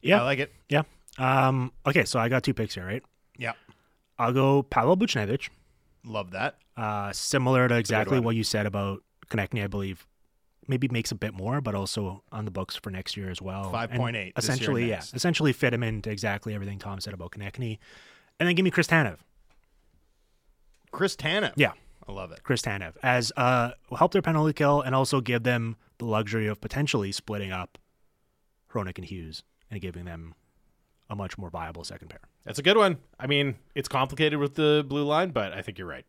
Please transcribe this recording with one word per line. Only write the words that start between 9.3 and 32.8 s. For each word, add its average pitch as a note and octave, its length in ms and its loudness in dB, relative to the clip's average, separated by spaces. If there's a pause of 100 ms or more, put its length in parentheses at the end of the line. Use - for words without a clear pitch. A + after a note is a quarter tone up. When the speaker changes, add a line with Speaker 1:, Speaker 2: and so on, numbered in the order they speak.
Speaker 1:
I G2+ 40 -4
believe G2 380 -6 (640)
maybe C3 200 0
makes A#2 240 -2
a A#2 40 -4
bit G#2+ 180 -4
more, A2 280 -2
but A2 120 -2
also G2 580 -4
on G#2+ 140 -6
the G2 60 -6
books F#2 240 -6
for - 160 -10
next F#2 260 -8
year F#2+ 140 -6
as F2+ 100 -10
well. F#2+ 220 -8
And F#2+ 80 -6
Speaker 2:
Five A2+ 200 -4
point A#2+ 240 -2
eight F#2+ 200 -8
this A#2 100 -2
year A#2+ 80 0
Speaker 1:
essentially, B2+ 300 0
Speaker 2:
and A#2 60 0
Speaker 1:
yeah, G#2 80 0
Speaker 2:
next. - 180 -14
Speaker 1:
essentially D#3 360 2
fit A#2+ 220 2
him A#2 80 -2
into A2 300 -4
exactly G#2 420 -4
everything G2+ 240 -8
Tom G2 240 -10
said G2 140 -10
about F2 160 -12
Konechny. G#2+ 480 -8 (600)
And E3+ 80 2
then F3 80 4
give F#3 80 4
me F#3 80 4
Chris E3 160 2
Tanev. C3+ 300 4 (1700)
Speaker 2:
Chris - 240 -2
Tanev. F3 400 -2
Speaker 1:
Yeah. C3+ 160 4 (360)
Speaker 2:
I G#2 40 -14
love F#2 200 -10
it. - 120 -18
Speaker 1:
Chris B2 180 0
Tanev. G2 320 -6 (100)
As, B2 320 2
uh, B2 360 2 (260)
help E3+ 160 4
their F#3+ 80 4
penalty D#3 320 2
kill C#3+ 280 4
and C3 140 0
also C3+ 260 2
give A#2 220 0
them A#2 320 0 (220)
the A#2+ 80 -8
luxury A2 420 0
of G#2+ 140 -4
potentially A2 500 0
splitting G2+ 400 -6
up F2+ 260 -8 (960)
Hronek F#2+ 260 -4
and F2+ 80 -10
Hughes D#2+ 380 -12 (260)
and G2+ 120 -10
giving F2 240 -10
them E2 280 -14 (760)
a G#2+ 60 -8
much G2 220 -8
more F#2 120 -10
viable E2 340 -10
second E2+ 260 -16
pair. - 120 -20 (240)
Speaker 3:
That's A2+ 140 -8
a C#3+ 40 -8
good G3 140 6
one. F#3+ 200 6 (220)